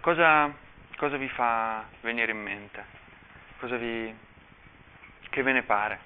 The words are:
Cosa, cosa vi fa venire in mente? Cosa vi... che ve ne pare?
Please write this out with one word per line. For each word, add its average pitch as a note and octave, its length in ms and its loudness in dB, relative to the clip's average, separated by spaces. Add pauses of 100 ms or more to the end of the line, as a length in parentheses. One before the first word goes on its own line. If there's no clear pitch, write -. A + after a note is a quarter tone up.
Cosa, D#3 500 6 (460)
cosa D3 200 -2
vi C3+ 120 -4
fa A2+ 560 -2 (160)
venire A#2 300 -2
in G#2+ 120 -4
mente? G#2 420 -10 (760)
Cosa B2 180 -6
vi... A2+ 380 -6 (1160)
che C#3 120 -2
ve C3 100 2
ne B2+ 100 2
pare? G#2 440 0